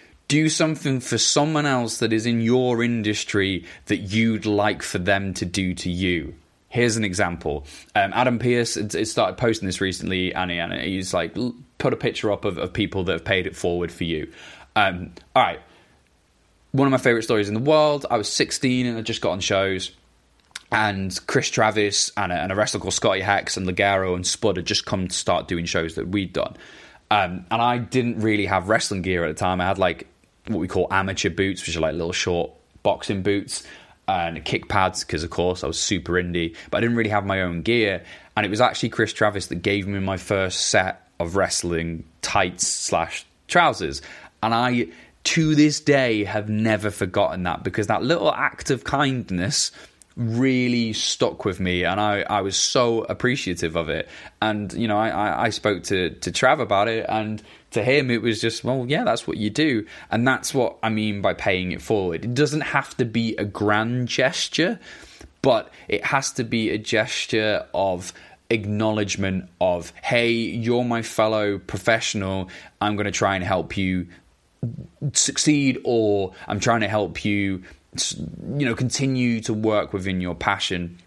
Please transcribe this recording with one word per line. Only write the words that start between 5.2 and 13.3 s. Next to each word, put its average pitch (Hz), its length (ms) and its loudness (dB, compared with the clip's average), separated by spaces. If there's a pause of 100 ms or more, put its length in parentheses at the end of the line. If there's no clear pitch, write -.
to 101 120 -4
do 92 280 -2
to - 160 -6
you. 87 460 -2 (340)
Here's 117 280 2
an 110 60 -2
example. 87 640 -2 (300)
Um, 98 180 2
Adam 123 240 2
Pearce 120 380 0
had, 104 180 -4
had 101 140 0
started 107 300 0
posting 113 280 0
this 92 160 -4
recently, 92 540 -2
and 90 160 -2
he, 87 80 -4
and 82 140 -4
he's, 92 420 -4
like, 85 200 -2
"l-, 120 200 -4 (240)
put 131 140 0
a - 20 -2
picture - 360 -2
up 98 140 -2
of, 95 140 -4
of 92 140 -4
people 95 320 -2
that 92 80 0
have 82 120 -6
paid 95 220 0